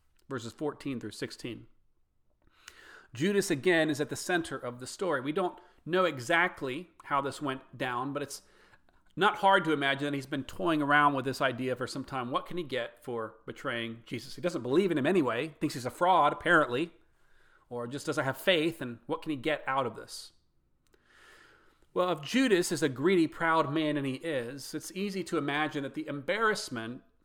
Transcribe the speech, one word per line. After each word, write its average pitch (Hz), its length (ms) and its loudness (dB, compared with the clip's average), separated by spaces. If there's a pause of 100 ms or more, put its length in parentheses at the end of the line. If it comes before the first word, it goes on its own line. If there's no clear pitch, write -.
(280)
verses 117 240 -8
fourteen 139 480 -6
through 110 100 -8
sixteen. 120 560 -10 (1500)
Judas, 190 380 0
again, 160 400 4
is 143 100 -2
at 143 100 -2
the 139 60 -4
center 165 400 -4
of 123 220 -8
the 127 80 -12
story. 160 340 -2
We 143 120 -4
don't 180 260 -2 (260)
know 180 200 4
exactly 165 880 0 (160)
how 143 140 2
this 135 220 -4
went 131 180 -2 (160)
down, 127 360 -2
but 143 100 -4
it's - 200 -10 (720)
not 196 220 4
hard 196 280 6
to 156 80 2
imagine 139 340 2
that 143 80 -2
he's 135 100 -4
been 135 200 -4
toying 165 360 0
around 147 320 6
with 131 140 -2
this 135 160 -2
idea 127 340 0
for 127 100 -4
some 135 160 -8
time. 123 280 -6
What 165 160 -4
can 165 100 -8
he 180 60 -2
get 127 400 -6
for 113 320 -6 (100)
betraying 117 600 -6
Jesus? - 300 -10
He 123 40 -12
doesn't 170 220 -2
believe 165 280 4
in 156 60 2
him 127 80 2
anyway, 151 560 2
thinks 151 140 -2
he's 123 100 -8
a 127 60 -4
fraud, 165 420 4
apparently, 156 600 4 (760)
or 120 180 -6
just 135 200 -8
doesn't 147 180 0
have 131 140 -2
faith, 165 420 2
and 120 240 -8
what 160 160 -6
can - 80 -8
he 151 80 -2
get 139 300 -2
out 135 180 0
of 113 120 -4
this? - 340 -16 (1600)
Well, 180 180 2
if 151 120 -2
Judas 202 500 4
is 156 100 0
a 156 60 2
greedy, 160 380 4
proud 160 440 2
man, 151 280 0
and 139 80 -2
he 131 80 -2
is, 135 580 -6
it's 156 220 -10
easy 190 300 -4
to 170 120 -2
imagine 147 460 0
that 135 100 -8
the 151 160 -8
embarrassment 143 920 -2 (220)